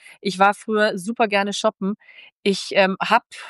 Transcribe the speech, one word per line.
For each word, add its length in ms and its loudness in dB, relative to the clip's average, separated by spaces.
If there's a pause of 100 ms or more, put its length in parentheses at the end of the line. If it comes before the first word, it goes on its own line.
(200)
Ich 200 -4
war 140 6
früher 440 0
super 300 -2
gerne 240 0
shoppen. 420 -2 (500)
Ich, 300 -2
ähm, 260 2
hab 240 2 (260)